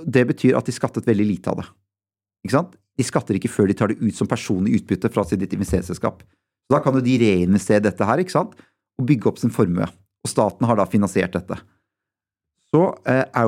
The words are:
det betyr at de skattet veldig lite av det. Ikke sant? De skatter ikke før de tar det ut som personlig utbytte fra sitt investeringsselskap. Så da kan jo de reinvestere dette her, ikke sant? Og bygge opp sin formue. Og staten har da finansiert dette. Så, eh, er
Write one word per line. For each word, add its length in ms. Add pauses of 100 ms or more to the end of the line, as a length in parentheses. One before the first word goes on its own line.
det 240
betyr 280
at 80
de 80
skattet 340
veldig 180
lite 260
av 100
det. 60 (760)
Ikke 120
sant? 180 (200)
De 80
skatter 340
ikke 140
før 180
de 80
tar 140
det 100
ut 140
som 140
personlig 500
utbytte 340
fra 140
sitt 140
investeringsselskap. 800 (440)
Så 80
da 80
kan 140
jo 100
de 160
reinvestere 600
dette 240
her, 140
ikke 120
sant? 200 (480)
Og 80
bygge 200
opp 120
sin 120
formue. 340 (380)
Og 60
staten 380
har 100
da 100
finansiert 460
dette. 220 (1120)
Så, 160 (180)
eh, 200
er 220